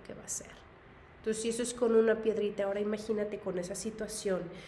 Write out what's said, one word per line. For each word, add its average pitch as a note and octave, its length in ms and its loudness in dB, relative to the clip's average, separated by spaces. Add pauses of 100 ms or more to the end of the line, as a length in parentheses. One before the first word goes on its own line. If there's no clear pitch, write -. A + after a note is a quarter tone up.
que - 80 -10
va - 100 -14
a - 40 -12
ser. - 320 -8 (580)
Entonces, A3 240 -2
si A#3 80 0
eso A#3 120 0
es A#3 120 -2
con B3 200 4
una A3+ 280 6
piedrita, G#3 420 2
ahora G3 160 0
imagínate G#3 580 -2
con F#3 200 -4
esa F3+ 160 -4
situación G3+ 680 -2 (280)